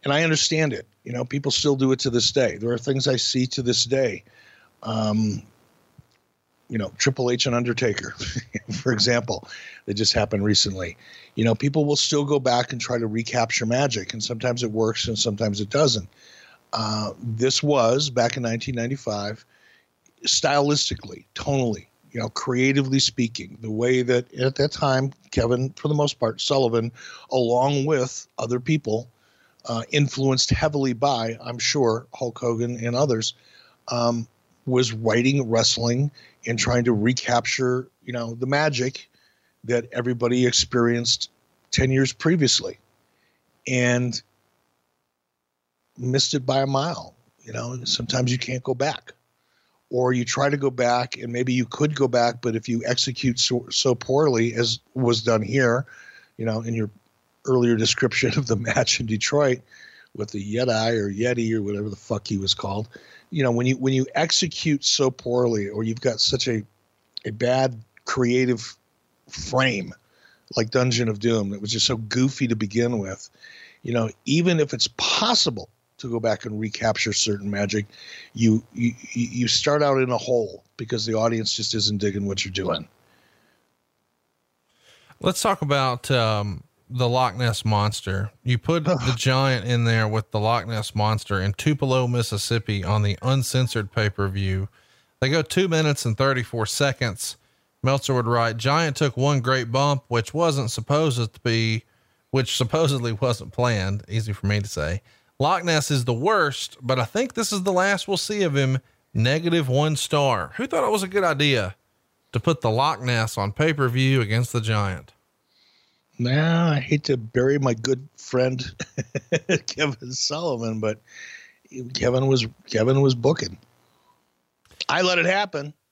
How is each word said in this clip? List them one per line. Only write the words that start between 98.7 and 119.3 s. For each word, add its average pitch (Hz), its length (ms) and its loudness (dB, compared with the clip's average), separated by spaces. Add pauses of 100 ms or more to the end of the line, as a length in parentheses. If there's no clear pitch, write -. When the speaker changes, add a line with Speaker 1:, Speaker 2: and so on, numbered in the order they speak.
Speaker 2:
took 143 200 0
one 139 240 2
great 123 320 0
bump, 139 360 2
which 117 260 -2
wasn't 143 360 0
supposed 123 640 0
to - 80 -20
be, 113 440 0 (460)
which 131 260 0
supposedly 131 560 0
wasn't 117 400 -2
planned." 104 540 0
Easy 107 280 -2
for - 120 -4
me 104 140 2
to 101 80 -6
say. 80 320 -4 (380)
"Loch 170 260 2
Ness 156 260 2
is 135 140 2
the 123 80 0
worst, 151 680 0
but 127 160 0
I 123 60 0
think 240 280 -2
this 233 200 -2
is 202 100 -2
the 190 100 0
last 190 340 2
we'll 196 120 -2
see 208 240 -2
of 160 120 2
him." 131 260 2 (340)
Negative 151 540 2
one 147 280 2
star. 135 600 0
Who 247 100 -4
thought 285 180 0
it 214 80 2
was 208 100 2
a 190 60 -4
good 190 160 0
idea 139 520 2 (560)
to 117 80 -2
put 160 200 0
the 117 100 2
Loch 131 300 2
Ness 120 380 0
on 101 140 -2
pay-per-view 135 680 2
against 113 320 0
the 120 80 0
Giant? 104 520 -2 (1080)
Speaker 1:
Nah, 160 540 2
I 143 80 0
hate 147 240 0
to 139 120 2
bury 123 420 2
my 131 160 2
good 131 420 -2
friend 127 480 0 (540)
<laughs> - 480 -2